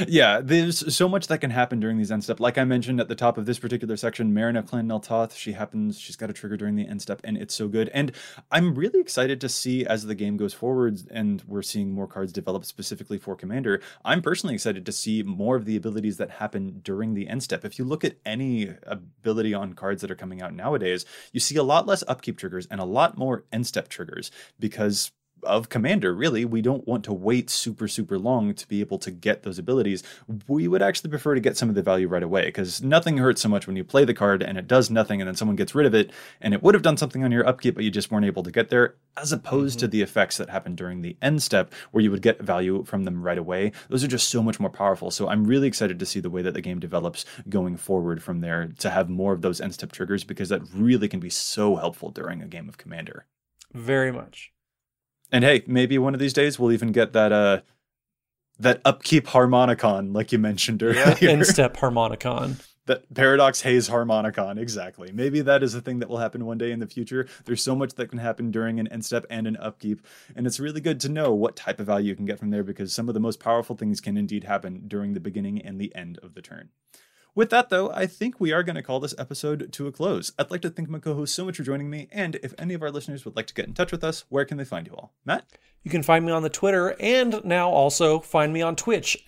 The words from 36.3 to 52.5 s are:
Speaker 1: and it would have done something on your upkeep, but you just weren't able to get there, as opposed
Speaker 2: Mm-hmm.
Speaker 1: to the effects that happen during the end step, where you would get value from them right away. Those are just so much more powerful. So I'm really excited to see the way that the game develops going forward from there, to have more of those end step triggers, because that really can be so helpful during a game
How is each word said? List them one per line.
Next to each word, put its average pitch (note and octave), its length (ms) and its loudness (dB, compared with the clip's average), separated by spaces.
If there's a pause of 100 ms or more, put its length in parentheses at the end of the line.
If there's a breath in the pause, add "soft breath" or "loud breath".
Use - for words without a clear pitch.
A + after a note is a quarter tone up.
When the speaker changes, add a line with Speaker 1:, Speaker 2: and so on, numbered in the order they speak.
Speaker 1:
and G#2+ 100 0
it G#2 100 0
would G3 120 8
have F#3 80 4
done D#3 160 4
something C3 260 -2
on B2 80 2
your A#2 160 4
upkeep, B2+ 260 2
but G#2+ 100 -2
you G#2+ 60 0
just G2+ 200 -4
weren't G#2 160 2
able F#2+ 160 -2
to E2+ 80 -8
get A2+ 180 2
there, B2 280 4 (200)
as D3 160 -4
opposed C#3 460 -2
Speaker 2:
Mm-hmm. A#2+ 80 0
Speaker 1:
to - 20 -4
the G#2 140 0
effects F#2+ 340 0
that F2+ 140 -8
happen F2+ 240 -6
during F2+ 260 -8
the E2+ 220 -8
end C#3+ 200 2
step, F#2 300 2 (200 loud breath)
where A2+ 120 4
you G#2 60 4
would G2 100 0
get A2+ 220 4
value F#2+ 420 0
from G2 200 -4
them F2 180 -4
right F2 160 -2
away. F2+ 340 -2 (160 loud breath)
Those C3 160 0
are D3 40 -2
just B2 200 0
so A#2 140 0
much A2 180 0
more G2+ 80 0
powerful. G2 420 0
So G2 200 -2
I'm G#2+ 160 2
really C3+ 220 4
excited G2 300 -2
to F#2+ 60 -6
see F#2+ 160 -4
the F2 80 -6
way F2+ 140 -4
that F2+ 100 -2
the F2+ 80 -6
game F2+ 200 -6
develops E2+ 440 -6 (240 loud breath)
going F2+ 300 -2
forward E2+ 440 -2
from F2 200 -6
there, E2+ 280 -4 (100)
to G#2+ 100 -2
have F#2+ 180 0
more F#2+ 240 0
of F2+ 80 -2
those F2+ 180 -2
end F#2 140 -6
step F2 200 -12
triggers, F#2+ 300 -4
because F#2+ 280 -8
that F#2+ 100 0 (140)
really G#2+ 340 4
can F#2+ 100 -4
be F2 120 -8
so G#2 460 2
helpful E2+ 340 -6
during E2+ 320 -10
a F2 40 -12
game E2+ 220 -14